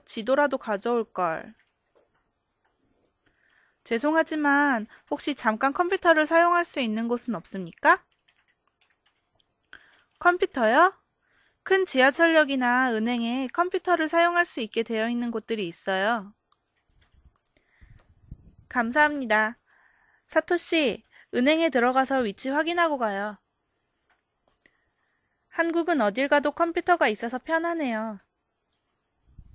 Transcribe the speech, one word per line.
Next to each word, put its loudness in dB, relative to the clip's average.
지도라도 0
가져올 -2
걸. -6
죄송하지만 0
혹시 -4
잠깐 -2
컴퓨터를 2
사용할 4
수 -10
있는 -4
곳은 -4
없습니까? 0
컴퓨터요? 2
큰 2
지하철역이나 2
은행에 -4
컴퓨터를 -2
사용할 2
수 -12
있게 -4
되어 -4
있는 -4
곳들이 -6
있어요. -4
감사합니다. 0
사토 0
씨, -2
은행에 2
들어가서 0
위치 -6
확인하고 0
가요. -4
한국은 -2
어딜 0
가도 2
컴퓨터가 0
있어서 -6
편하네요. -4